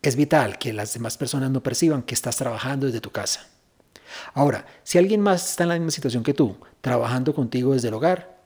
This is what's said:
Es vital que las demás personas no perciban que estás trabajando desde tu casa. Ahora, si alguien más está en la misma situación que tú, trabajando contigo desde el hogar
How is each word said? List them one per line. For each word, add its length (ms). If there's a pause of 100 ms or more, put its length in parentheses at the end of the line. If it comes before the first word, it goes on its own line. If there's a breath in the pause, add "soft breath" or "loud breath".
Es 140
vital 420
que 160
las 220
demás 220
personas 340
no 100
perciban 400
que 140
estás 220
trabajando 500
desde 140
tu 100
casa. 360 (840 loud breath)
Ahora, 320 (180 loud breath)
si 140
alguien 240
más 300
está 120
en 60
la 60
misma 160
situación 320
que 100
tú, 240 (240 loud breath)
trabajando 540
contigo 380
desde 160
el 40
hogar 520